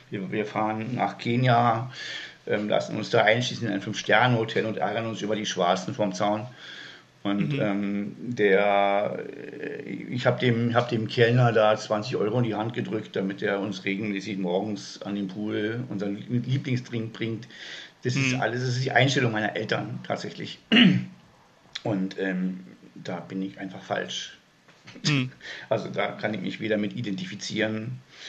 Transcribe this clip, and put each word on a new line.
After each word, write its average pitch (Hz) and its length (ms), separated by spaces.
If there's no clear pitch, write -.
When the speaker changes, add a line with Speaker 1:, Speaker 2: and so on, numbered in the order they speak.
Speaker 1:
wir, 95 200
wir 107 160
fahren 110 480
nach 101 240
Kenia, 120 720
ähm, 104 240
lassen 101 260
uns 107 140
da 113 120
einschließen 117 460
in 98 60
ein 98 80
Fünf-Sterne-Hotel 110 840
und 110 140
ärgern 113 280
uns 107 140
über 104 160
die 107 100
Schwarzen 92 480
vorm 101 200
Zaun. 107 320
Und, 101 300
Speaker 2:
Mhm. 135 80
Speaker 1:
ähm, 101 580
der, 101 1000
äh, - 540
ich - 320
hab 123 160
dem, 117 340
hab 120 140
dem 110 180
Kellner 120 460
da 107 240
zwanzig 107 400
Euro 107 220
in 123 60
die 107 100
Hand 110 180
gedrückt, 104 420
damit 98 280
er 101 180
uns 98 240
regelmäßig 98 540
morgens 98 640
an 101 140
den 101 120
Pool 107 600
unseren 101 260
Lieblingsdrink 120 960
bringt. 113 340
Das 127 140
ist 131 160
Speaker 2:
Mhm. 127 80
Speaker 1:
alles, 120 220
das 127 160
ist 131 60
die - 80
Einstellung 131 400
meiner 107 220
Eltern 110 500
tatsächlich. - 540
<clears throat> - 1120
Und, 95 340
ähm, 92 420
da 90 260
bin 95 220
ich 98 180
einfach 95 220
falsch. - 560
Speaker 2:
Mhm. 135 240
Speaker 1:
<laughs> - 180
Also 110 220
da 104 220
kann 110 200
ich 101 80
mich 92 180
weder 107 200
mit 104 180
identifizieren, 110 1040